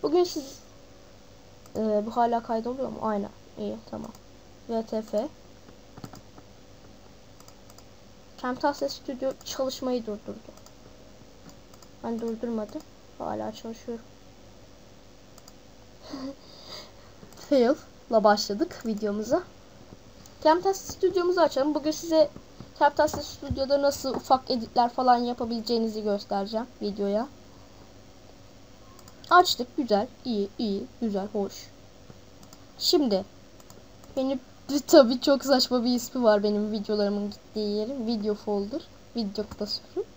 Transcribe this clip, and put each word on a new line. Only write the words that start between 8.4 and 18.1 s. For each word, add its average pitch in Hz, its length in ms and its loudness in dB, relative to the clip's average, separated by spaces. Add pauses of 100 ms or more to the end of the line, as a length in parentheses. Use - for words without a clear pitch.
Camtasia 277 480 -2
Studio 269 420 -6 (140)
çalışmayı 254 600 -4
durdurdu. 208 460 -10 (1500)
Ben 233 180 -4
durdurmadım, 226 600 -6 (360)
hala 220 340 -4
çalışıyorum. 226 540 -12 (2000)
<laughs> 269 300 -10 (1160)
Fail'la 240 720 4